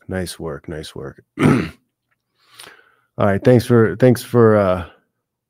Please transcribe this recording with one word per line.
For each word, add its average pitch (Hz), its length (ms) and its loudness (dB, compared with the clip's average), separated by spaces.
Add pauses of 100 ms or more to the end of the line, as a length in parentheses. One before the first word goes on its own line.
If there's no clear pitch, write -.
Nice 92 320 -10
work. 78 280 -14
Nice 78 280 -14
work. - 360 -18
<clears throat> - 80 -12
All 120 280 2 (1500)
right. 101 260 -2
Thanks 123 220 4
for, 113 320 2
thanks 123 260 2
for, 113 340 2
uh, 92 320 -2 (600)